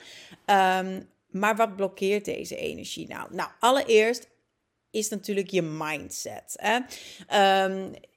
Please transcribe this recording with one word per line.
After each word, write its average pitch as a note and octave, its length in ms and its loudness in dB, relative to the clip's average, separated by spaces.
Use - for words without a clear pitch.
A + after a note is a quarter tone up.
Ehm, F#3+ 580 2
maar G#3 260 2
wat G#3+ 200 2
blokkeert G3 480 0
deze - 320 -6
energie - 520 -8
nou? - 260 -12
Nou, F3 240 -6
allereerst A#3 720 4
is G#3+ 180 -2
natuurlijk G3+ 420 -4
je F#3 120 2
mindset, D#3 920 -8
hè. G#3+ 220 0
Ehm, F#3+ 680 2